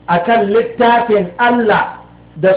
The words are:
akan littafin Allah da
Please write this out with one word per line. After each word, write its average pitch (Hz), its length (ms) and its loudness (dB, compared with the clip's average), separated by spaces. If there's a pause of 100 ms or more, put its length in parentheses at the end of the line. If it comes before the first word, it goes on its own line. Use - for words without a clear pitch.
akan 202 460 0
littafin 226 760 0 (100)
Allah 240 600 0 (380)
da 185 220 2